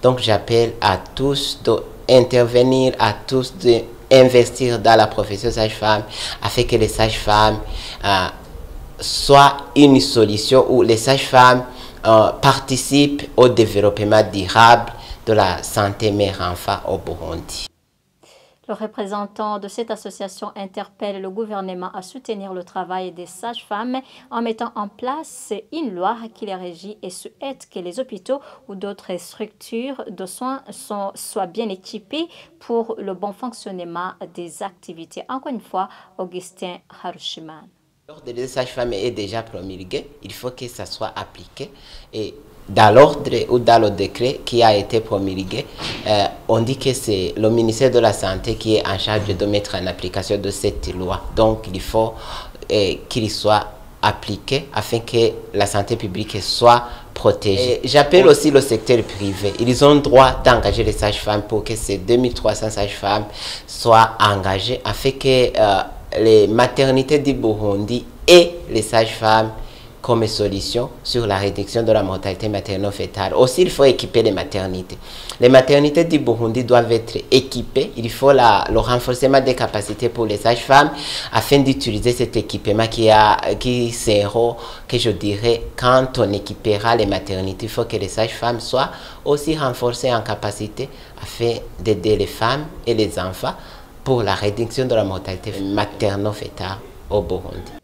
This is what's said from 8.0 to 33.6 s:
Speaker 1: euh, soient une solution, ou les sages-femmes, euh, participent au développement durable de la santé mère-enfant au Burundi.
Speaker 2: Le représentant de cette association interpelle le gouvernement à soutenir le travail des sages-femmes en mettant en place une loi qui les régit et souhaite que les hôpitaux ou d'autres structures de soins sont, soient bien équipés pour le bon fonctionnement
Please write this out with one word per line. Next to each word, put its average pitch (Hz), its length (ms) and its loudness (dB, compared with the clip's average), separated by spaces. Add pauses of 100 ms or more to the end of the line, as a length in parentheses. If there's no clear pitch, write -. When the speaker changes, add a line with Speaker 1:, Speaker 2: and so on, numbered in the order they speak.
Speaker 1:
euh, 95 220 0 (720)
soient 139 600 4 (180)
une 139 240 8
solution, 110 680 2
ou 120 140 4
les 113 140 4
sages-femmes, 127 680 6 (420)
euh, 110 260 6 (120)
participent 143 800 2 (140)
au 165 120 8
développement 104 840 2
durable 113 600 4 (320)
de 110 100 2
la 98 280 0
santé 104 480 -2
mère-enfant 95 680 -2 (100)
au 92 100 -2
Burundi. 82 680 -10 (1000)
Speaker 2:
Le 214 40 -6
représentant 208 840 -8
de 202 80 -14
cette 226 240 -10
association 208 640 -12
interpelle 196 680 -12
le 190 80 -10
gouvernement 190 640 -10
à 190 80 -12
soutenir 196 500 -12
le 180 120 -12
travail 185 480 -10
des 175 120 -16
sages-femmes 240 760 -10 (280)
en 233 120 -6
mettant 226 340 -6
en 208 120 -8
place 269 640 -10 (180)
une 285 220 -8
loi 190 240 -4 (160)
qui - 100 -14
les 196 100 -10
régit 185 480 -14
et 196 60 -12
souhaite - 640 -14
que 196 80 -12
les 175 180 -10
hôpitaux 254 420 -8 (280)
ou 202 60 -14
d'autres 196 440 -10
structures 233 920 -12
de 190 160 -12
soins 262 420 -10
sont, 202 460 -10
soient - 320 -8
bien 220 240 -8
équipés 226 580 -10 (300)
pour 226 400 -4
le 196 160 -8
bon 196 180 -10
fonctionnement 185 760 -12 (240)